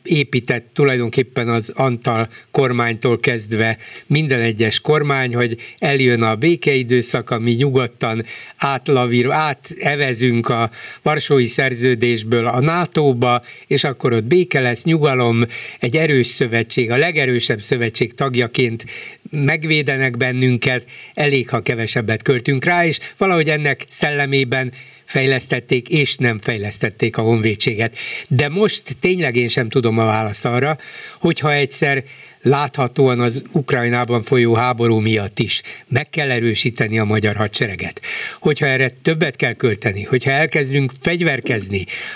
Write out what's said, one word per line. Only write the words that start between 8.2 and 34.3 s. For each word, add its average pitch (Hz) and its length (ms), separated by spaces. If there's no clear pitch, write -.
átlavír-, 127 720
átevezünk 135 1200
a 117 200
Varsói 147 440
Szerződésből 120 1000
a 123 140
natóba, 139 800
és 143 160
akkor 127 300
ott 110 120
béke 170 340
lesz, 123 240
nyugalom, 127 600
egy 120 160
erős 151 320
szövetség, 117 640
a 120 60
legerősebb 135 640
szövetség 117 520
tagjaként 120 720
megvédenek 147 880
bennünket, 127 680
elég, 139 360
ha 117 100
kevesebbet 113 600
költünk 131 440
rá, 175 200
és 160 140
valahogy 175 320
ennek 147 380
szellemében 135 840
fejlesztették 131 840
és 147 260
nem 117 260
fejlesztették 110 760
a 117 40
honvédséget. 113 760
De 143 220
most 185 500
tényleg 175 360
én 120 120
sem 120 220
tudom 113 280
a 113 80
választ 110 400
arra, 131 320
hogyha 156 340
egyszer 139 500
láthatóan 135 760
az 120 220
Ukrajnában 120 720
folyó 117 320